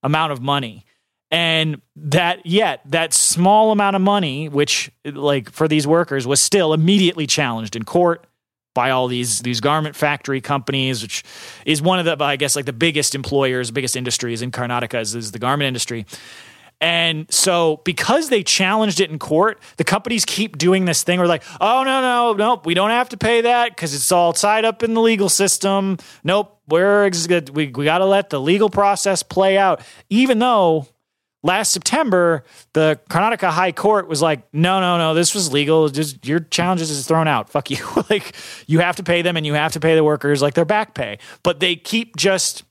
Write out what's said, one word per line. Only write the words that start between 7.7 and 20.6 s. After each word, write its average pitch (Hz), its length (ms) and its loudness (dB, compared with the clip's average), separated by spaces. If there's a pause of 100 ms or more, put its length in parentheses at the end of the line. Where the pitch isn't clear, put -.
in 113 60 -6
court 170 440 0 (480)
by 123 160 0
all 127 160 0
these, 123 320 -4
these 120 220 -4
garment 151 340 -2
factory 143 460 -2
companies, 131 600 -4
which - 220 -10 (420)
is 147 160 0
one 180 180 2
of 170 60 -2
the, 156 160 -2
I 143 140 0
guess, 135 220 -2
like, 139 80 -6
the 131 80 -6
biggest 147 420 -2
employers, 127 560 -2
biggest 127 240 -6
industries 120 460 -6
in 123 100 -8
Karnataka 120 480 -4
is, 110 160 -6
is 110 160 -10
the 107 80 -14
garment 135 300 -2
industry. 117 360 -8 (800)
And 165 480 -2
so 170 540 2
because 269 440 0
they 226 140 2
challenged 190 560 0
it 175 120 0
in 156 80 -10
court, 190 400 0 (180)
the 165 60 -2
companies 220 420 -2
keep 190 320 -4
doing 180 280 2